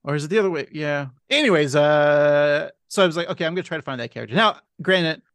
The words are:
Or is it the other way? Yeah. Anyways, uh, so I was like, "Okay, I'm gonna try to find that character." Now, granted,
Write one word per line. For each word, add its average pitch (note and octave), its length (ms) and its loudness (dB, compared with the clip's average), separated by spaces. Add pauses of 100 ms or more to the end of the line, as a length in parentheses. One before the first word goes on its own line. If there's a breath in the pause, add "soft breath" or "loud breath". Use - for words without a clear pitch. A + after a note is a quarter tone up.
Or C#3+ 120 -6
is D3 100 -6
it D3+ 40 -10
the G#3 100 0
other G3 120 2
way? D3+ 220 -6
Yeah. D3 360 -6 (200)
Anyways, E3+ 480 2
uh, D3 920 4 (180)
so G#3 140 0
I F#3 40 8
was D#3+ 120 -2
like, E3 100 -4
"Okay, F3+ 160 -6
I'm D#3+ 100 -2
gonna F3+ 100 -4
try E3 120 -8
to D3+ 60 -8
find C3 180 -8
that A#2 120 -10
character." A#2 220 -10
Now, G#3+ 220 2 (240)
granted, E3+ 400 0 (140)